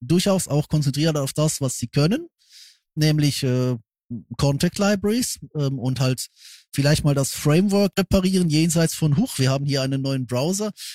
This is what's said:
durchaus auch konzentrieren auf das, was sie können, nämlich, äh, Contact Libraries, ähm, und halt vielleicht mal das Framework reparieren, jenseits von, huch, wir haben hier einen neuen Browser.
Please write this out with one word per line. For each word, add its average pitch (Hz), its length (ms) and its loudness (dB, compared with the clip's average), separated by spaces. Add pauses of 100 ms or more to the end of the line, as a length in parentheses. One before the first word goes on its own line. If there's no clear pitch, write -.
durchaus 180 480 2
auch 147 200 0
konzentrieren 151 480 0
auf 139 180 -2
das, 151 260 0
was 131 180 -2
sie - 80 -6
können, 196 400 0 (680)
nämlich, 151 480 0
äh, 127 320 0 (600)
Contact 143 420 0
Libraries, 208 600 -2 (140)
ähm, 139 240 -2
und 123 200 -2
halt 127 280 -2 (480)
vielleicht 143 280 2
mal 147 120 2
das 135 180 0
Framework 196 640 2
reparieren, 185 520 2
jenseits 160 440 2
von, 151 220 0
huch, 240 220 0
wir 131 120 2
haben 139 140 -2
hier 135 160 -2
einen 135 220 -2
neuen 135 240 -4
Browser. 180 440 -2 (240)